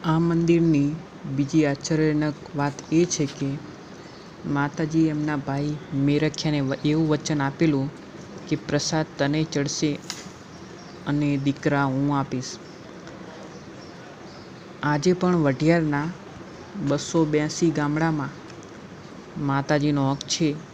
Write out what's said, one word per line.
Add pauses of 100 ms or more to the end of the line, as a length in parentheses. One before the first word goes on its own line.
આ
મંદિરની (380)
બીજી
આશ્ચર્યજનક (280)
વાત (100)
એ
છે
કે (960)
માતાજીએ
એમના
ભાઈ (260)
મેરખિયાને
વ-,
એવું
વચન
આપેલું (540)
કે
"પ્રસાદ
તને
ચડશે (1120)
અને
દીકરા
હું
આપીશ." (2250)
આજે
પણ
વઢિયારના (720)
બસો
બ્યાસી
ગામડામાં (1040)
માતાજીનો
હક
છે (260)